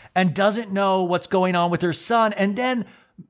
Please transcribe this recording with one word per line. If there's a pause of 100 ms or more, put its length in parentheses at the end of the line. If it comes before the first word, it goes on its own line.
(140)
and
doesn't
know
what's
going
on
with
her
son.
And
then (440)